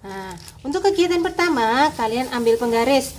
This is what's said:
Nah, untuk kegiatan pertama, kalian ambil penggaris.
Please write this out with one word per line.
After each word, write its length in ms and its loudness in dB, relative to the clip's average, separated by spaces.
Nah, 320 -12
untuk 240 -4
kegiatan 360 2
pertama, 760 2
kalian 320 -2
ambil 320 2
penggaris. 580 2